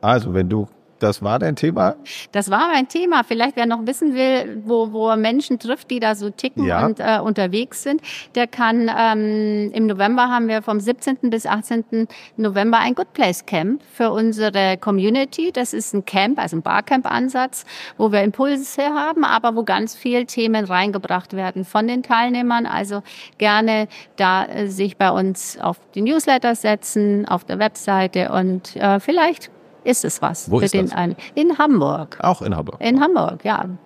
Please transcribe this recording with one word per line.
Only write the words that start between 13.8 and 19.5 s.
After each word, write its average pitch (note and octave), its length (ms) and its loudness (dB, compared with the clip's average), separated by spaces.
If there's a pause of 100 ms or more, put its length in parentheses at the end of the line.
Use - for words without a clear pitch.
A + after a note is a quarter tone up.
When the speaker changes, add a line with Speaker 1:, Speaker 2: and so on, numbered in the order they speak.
Speaker 2:
für A3+ 160 2
unsere G#3+ 680 2
Community. A#3 760 0
Das B3 200 -2
ist A3 220 -6
ein G3 100 -2
Camp, G3+ 340 0
also - 180 -4
ein E3 60 -2
Barcamp-Ansatz, B3+ 1000 0 (320)
wo G#3+ 160 2
wir G#3 100 4
Impulse C4+ 640 0
haben, D4+ 400 0
aber A3+ 320 2